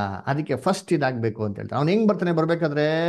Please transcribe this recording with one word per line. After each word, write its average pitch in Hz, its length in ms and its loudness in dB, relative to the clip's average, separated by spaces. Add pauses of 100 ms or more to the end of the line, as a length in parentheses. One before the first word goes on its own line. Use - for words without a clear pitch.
(260)
ಅದಕ್ಕೆ 143 300 -2
ಫಸ್ಟ್ - 380 -2
ಇದಾಗ್ಬೇಕು 117 520 0
ಅಂತ 101 120 -4
ಹೇಳ್ತಾರೆ. 107 200 -6
ಅವ್ನು 151 140 2
ಹೆಂಗ್ 220 160 4
ಬರ್ತಾನೆ 185 240 2
ಬರ್ಬೇಕಾದ್ರೆ? 160 540 0 (240)